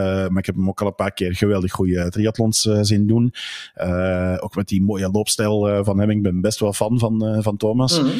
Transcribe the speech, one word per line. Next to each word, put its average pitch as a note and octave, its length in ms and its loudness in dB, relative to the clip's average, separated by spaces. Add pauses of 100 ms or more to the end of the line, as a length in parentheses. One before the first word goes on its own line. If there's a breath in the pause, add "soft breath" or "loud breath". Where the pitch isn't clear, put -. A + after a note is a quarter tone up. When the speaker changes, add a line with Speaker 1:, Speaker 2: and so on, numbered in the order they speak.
(280)
Speaker 1:
maar F#2 100 0
ik F#2+ 80 -2
heb F#2+ 100 -4
hem F#2+ 140 0
ook - 120 -4
al G#2 60 0
een G2 80 -4
paar G2 180 -2
keer F2+ 220 -4
geweldig F#2+ 360 0
goede, F2+ 280 0
eh, F2 80 0
triathlons, A2 600 0
eh, G#2+ 140 2
zien G#2 260 2
doen. A#2+ 260 2 (400 loud breath)
Eh, F2+ 680 0
ook - 160 -10
met G2 120 -2
die G2 140 0
mooie G2 300 0
loopstijl, G#2 580 0
eh, G2+ 140 2
van G2 160 0
hem. G#2 100 2
Ik G#2+ 120 2
ben F#2 200 0
best G#2 180 0
wel G#2 140 0
fan A2 260 0
van, A2 260 0
eh, A2 160 0
van G#2 160 -2
Thomas. B2 440 0
Speaker 2:
Mhm. C3 60 2 (120)